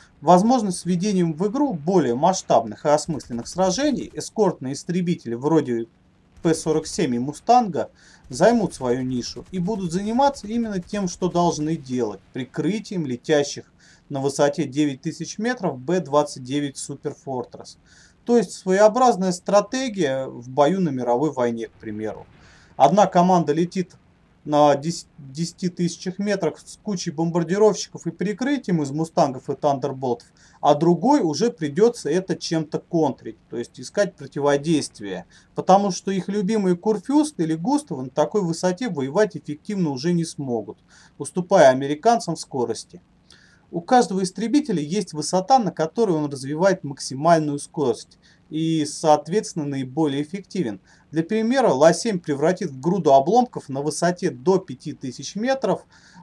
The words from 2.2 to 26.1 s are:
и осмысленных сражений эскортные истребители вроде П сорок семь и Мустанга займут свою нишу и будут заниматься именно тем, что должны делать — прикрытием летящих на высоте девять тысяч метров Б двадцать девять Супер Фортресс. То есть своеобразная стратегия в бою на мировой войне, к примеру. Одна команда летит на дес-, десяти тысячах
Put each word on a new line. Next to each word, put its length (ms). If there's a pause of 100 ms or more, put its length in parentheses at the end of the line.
и 40
осмысленных 560
сражений 680
эскортные 600
истребители 640
вроде 500 (560)
П 140
сорок 320
семь 260
и 60
Мустанга 720 (360)
займут 460
свою 300
нишу 480
и 80
будут 320
заниматься 560
именно 320
тем, 280
что 220
должны 460
делать — 460 (120)
прикрытием 720
летящих 600 (440)
на 100
высоте 460
девять 360
тысяч 360
метров 420
Б 220
двадцать 420
девять 340
Супер 380
Фортресс. 640 (480)
То 120
есть 140
своеобразная 800
стратегия 960
в 220
бою 320
на 80
мировой 420
войне, 360
к 40
примеру. 560 (480)
Одна 320
команда 460
летит 420 (480)
на 320
дес-, 320 (100)
десяти 520
тысячах 500